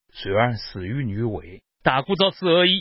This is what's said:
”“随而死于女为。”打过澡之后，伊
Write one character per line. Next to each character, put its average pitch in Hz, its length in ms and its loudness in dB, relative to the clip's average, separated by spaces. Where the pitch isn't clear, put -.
”“随 98 220 -6
而 117 200 4
死 98 300 -10
于 131 200 -4
女 104 180 -4
为。” 95 400 -6
打 135 180 2
过 196 140 -2
澡 190 160 2
之 - 140 -10
后， 180 200 4
伊 185 140 0